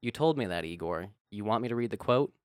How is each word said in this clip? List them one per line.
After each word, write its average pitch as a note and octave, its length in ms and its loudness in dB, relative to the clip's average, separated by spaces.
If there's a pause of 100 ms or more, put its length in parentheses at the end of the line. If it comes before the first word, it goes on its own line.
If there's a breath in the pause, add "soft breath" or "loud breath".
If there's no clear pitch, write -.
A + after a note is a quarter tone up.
"You A#2+ 100 -2
told D#3 260 4
me B2 80 0
that, E2+ 200 -2
Igor. E2+ 460 -4 (200)
You G#2 140 -6
want A2+ 160 2
me B2 80 -4
to A#2+ 60 -2
read A#2+ 160 0
the - 60 -4
quote?" B2+ 360 2 (120)